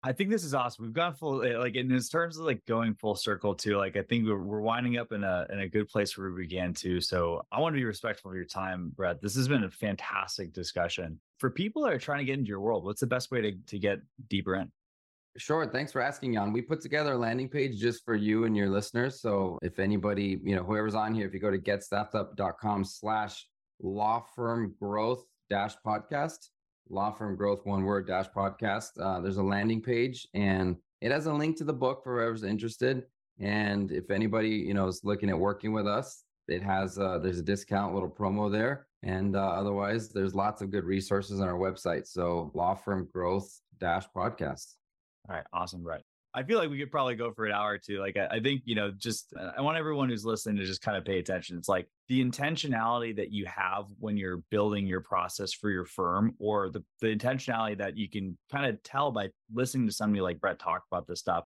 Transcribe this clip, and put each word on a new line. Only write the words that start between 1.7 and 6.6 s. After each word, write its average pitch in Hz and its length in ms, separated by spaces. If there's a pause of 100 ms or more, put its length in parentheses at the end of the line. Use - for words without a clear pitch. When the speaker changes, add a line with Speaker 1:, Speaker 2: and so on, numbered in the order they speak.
Speaker 1:
in 127 120
this 127 220
terms 165 280
of, 160 80
like, 156 200
going 113 300
full 107 200
circle 101 380
too, 104 240
like, 98 180
I 101 60
think 117 240
we're, 101 160
we're 104 200
winding 120 360
up 120 140
in 104 120
a, 90 280
in 101 80
a 95 100
good 107 200
place 104 280
where 95 140
we 90 100
began 90 320